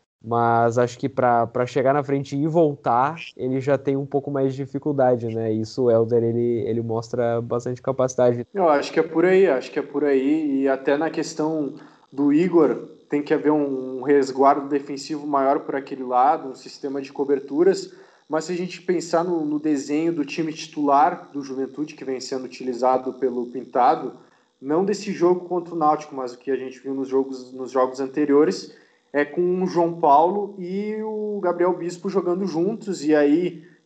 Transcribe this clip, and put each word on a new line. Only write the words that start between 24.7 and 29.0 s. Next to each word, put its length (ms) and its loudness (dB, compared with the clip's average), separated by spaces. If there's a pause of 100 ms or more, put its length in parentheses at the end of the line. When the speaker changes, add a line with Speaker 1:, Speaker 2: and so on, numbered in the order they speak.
Speaker 2:
desse 300 -4
jogo 320 2
contra 280 -6
o 40 -8
Náutico, 380 0
mas 180 -8
o 40 -18
que 140 -6
a 60 0
gente 220 -12
viu 140 -8
nos 140 -4
jogos, 460 -2
nos 180 -12
jogos 300 0
anteriores, 760 2 (380)